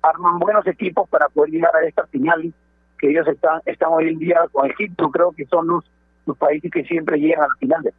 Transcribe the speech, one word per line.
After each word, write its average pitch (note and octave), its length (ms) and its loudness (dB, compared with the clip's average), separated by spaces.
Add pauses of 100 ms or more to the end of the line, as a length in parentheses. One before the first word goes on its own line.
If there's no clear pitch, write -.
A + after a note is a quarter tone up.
arman E3+ 360 0
buenos D#3 280 0
equipos F#3 420 -4
para D3 200 2
poder D3+ 220 0
llegar E3 260 0
a D#3+ 100 2
esta - 200 -4
final D#3+ 460 -2 (460)
que C#3+ 120 2
ellos D#3 180 2
están, D#3+ 380 -2
están D#3+ 260 -2
hoy E3 160 2
en D#3+ 100 -4
día E3+ 320 2
con C#3 200 0
Egipto, - 400 -4
creo F3 220 2
que C#3+ 140 -12
son E3 200 0
los, D3+ 180 -2 (420)
los D3 100 -6
países D3+ 340 -2
que E3 140 -4
siempre D#3+ 340 -2
llegan D#3 260 2
a C#3 40 -2
las - 100 -6
finales. C#3+ 400 -2